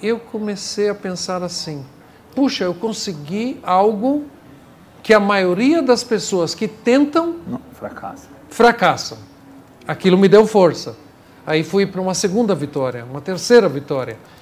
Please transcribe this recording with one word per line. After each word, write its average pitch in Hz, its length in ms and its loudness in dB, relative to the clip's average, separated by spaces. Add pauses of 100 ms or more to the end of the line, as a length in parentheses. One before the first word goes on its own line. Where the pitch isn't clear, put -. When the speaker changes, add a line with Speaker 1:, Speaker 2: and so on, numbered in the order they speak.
Speaker 1:
eu 226 160 -2
comecei 208 720 -6
a 202 60 -2
pensar 185 500 -8
assim, 156 420 -10 (480)
"Puxa, 262 300 -2
eu 180 100 -2
consegui 202 880 -8
algo 214 600 0 (800)
que 214 100 6
a 208 60 6
maioria 202 600 2
das 247 220 2
pessoas 180 500 -2
que - 140 -4
tentam 294 720 0 (100)
Speaker 2:
Não, - 140 -8 (140)
fracassa. - 520 -14 (220)
Speaker 1:
fracassam." 185 680 2 (680)
Aquilo 180 320 2
me 196 80 6
deu 208 220 8
força. 175 480 2 (480)
Aí 156 200 -2
fui 196 220 0
pra 185 140 -8
uma 185 140 -2
segunda 202 400 0
vitória, 135 500 -6
uma 135 160 -12
terceira 185 480 4
vitória. 131 480 -4 (260)